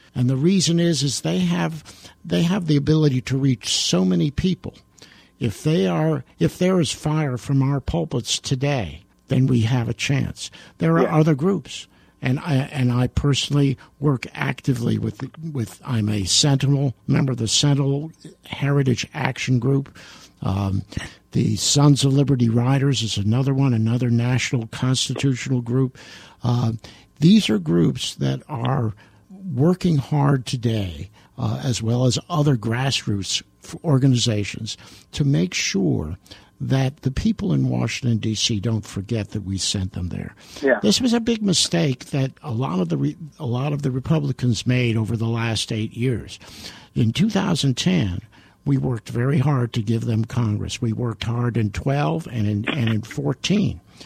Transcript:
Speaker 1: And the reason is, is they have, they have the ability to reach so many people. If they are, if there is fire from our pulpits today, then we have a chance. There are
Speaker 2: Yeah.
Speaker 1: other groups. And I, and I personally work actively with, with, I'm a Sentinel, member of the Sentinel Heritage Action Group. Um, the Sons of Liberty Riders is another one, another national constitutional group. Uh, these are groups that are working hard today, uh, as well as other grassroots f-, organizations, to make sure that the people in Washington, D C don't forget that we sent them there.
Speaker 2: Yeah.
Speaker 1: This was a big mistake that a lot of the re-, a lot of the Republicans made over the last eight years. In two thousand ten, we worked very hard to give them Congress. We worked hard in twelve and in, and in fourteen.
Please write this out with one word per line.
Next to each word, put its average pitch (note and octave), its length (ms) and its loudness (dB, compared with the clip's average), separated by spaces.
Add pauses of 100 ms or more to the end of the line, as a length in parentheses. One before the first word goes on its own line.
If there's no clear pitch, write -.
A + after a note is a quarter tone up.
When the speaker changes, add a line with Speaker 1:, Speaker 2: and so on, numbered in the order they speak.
(140)
Speaker 1:
And B2+ 160 0
the C3 80 2
reason E3+ 420 2
is, E3+ 240 2
is C#3 180 -2
they E3 180 -2
have, E3+ 720 -4 (120)
they F3 200 0
have F3 240 0
the D3+ 100 4
ability D3 440 4
to C3 160 -2
reach C3+ 380 0
so F3+ 300 0
many E3+ 260 2
people. - 440 -4 (640)
If A#2+ 240 -4
they F3 240 2
are, D#3 360 0 (160)
if D#3 200 0
there F#3 200 4
is C#3+ 120 0
fire D3+ 460 -2
from C#3 260 0
our C3+ 180 0
pulpits D#3 580 -2
today, B2+ 640 -2 (220)
then B2+ 200 4
we B2+ 140 4
have A#2 280 2
a A#2 40 0
chance. - 580 -4 (260)
There E3 200 2
are E3 60 6
Speaker 2:
Yeah. E3 140 0
Speaker 1:
other D#3 180 4
groups. E3 520 -4 (340)
And C3 180 0
I, D#3+ 160 -2 (160)
and B2+ 200 0
I B2 160 2
personally C#3+ 680 0 (220)
work C#3 340 0
actively A#2+ 640 -2
with, G#2+ 240 -4 (320)
with, A#2+ 320 -6
I'm A2 240 0
a G#2 140 -2
Sentinel, C#3 720 2 (100)
member C3+ 280 2
of A#2+ 40 -8
the A2+ 100 -2
Sentinel C#3+ 640 0 (340)
Heritage C#3 680 0
Action B2+ 460 -2
Group. C3+ 360 -2 (460)
Um, G2 420 -2 (500)
the A2+ 240 0
Sons C#3+ 460 4
of C#3 100 4
Liberty C3+ 360 4
Riders B2+ 540 2
is G#2+ 140 -4
another A#2+ 360 2
one, C3+ 220 2
another A#2 340 2
national A#2 580 0
constitutional B2+ 960 -2
group. B2 360 0 (460)
Uh, A#2+ 280 2 (480)
these F#3+ 300 6
are G#3 100 2
groups D#3+ 560 0
that C3+ 340 -2
are B2+ 440 -2 (600)
working E3 440 2
hard C#3 480 2
today, G2+ 680 -4 (260)
uh, A#2+ 260 -2
as B2 200 -2
well A#2+ 220 2
as A#2+ 120 2 (120)
other D3+ 260 4
grassroots A2+ 880 -2 (200)
f-, - 200 -16
organizations, A#2+ 920 2 (340)
to - 120 -2
make D3+ 300 2
sure A#2 640 -2 (440)
that C3 400 0
the C3 100 -2
people G3 400 -2
in C3+ 160 2
Washington, B2 500 -2
D G#2+ 160 -2
C G#2 280 -2
don't A2 240 -2
forget G2+ 460 -6
that G#2+ 100 -6
we F#2+ 160 -4
sent F#2+ 340 -2
them F#2 160 -6
there. - 260 -8 (280)
Speaker 2:
Yeah. - 200 2
Speaker 1:
This G#3 200 2
was B3 120 2
a A#3+ 60 2
big A3+ 220 -2
mistake E3+ 640 0
that C3+ 260 -2 (100)
a D3+ 100 -10
lot C#3 280 -2
of F3 80 0
the E3 100 -2
re-, C#3+ 200 -2 (200)
a D#3 80 -8
lot B2+ 280 -2
of C#3+ 80 -4
the C#3+ 100 -2
Republicans C3 720 0
made B2 300 2
over A2+ 220 0
the A2+ 100 -2
last A2+ 460 -2
eight A2 200 -4
years. A2+ 460 -4 (540)
In A#2 180 2
two G3 180 2
thousand D#3+ 460 0
ten, A#2+ 460 0 (440)
we C#3+ 120 2
worked C3 320 -4
very B2 300 0
hard B2+ 340 2
to A#2+ 80 -2
give A2+ 240 0
them A2+ 180 0
Congress. G#2 580 -2
We A#2 120 0
worked A#2 320 -6
hard A#2 320 -2
in G#2+ 140 0
twelve D3 560 -2
and A2 200 -2
in, G#2 220 -2
and A#2+ 200 0
in A2 120 0
fourteen. C#3 800 -2 (240)